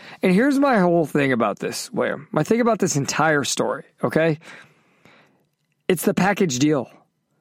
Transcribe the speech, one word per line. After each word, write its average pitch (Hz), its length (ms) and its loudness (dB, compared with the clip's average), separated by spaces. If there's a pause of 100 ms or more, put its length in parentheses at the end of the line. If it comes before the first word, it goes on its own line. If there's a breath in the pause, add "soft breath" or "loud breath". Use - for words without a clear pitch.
(220 loud breath)
And 180 120 2
here's 262 240 2
my 269 200 2
whole 175 280 2
thing 139 260 0
about 113 260 0
this, - 320 -8
William. - 420 -6
My 151 100 0
thing 226 180 0
about 226 200 0
this 143 160 -2
entire 143 480 0
story, 123 400 -4 (180)
okay? 156 360 0 (1500 loud breath)
It's 190 160 0
the 208 100 2
package 180 440 0
deal. 143 320 0 (500)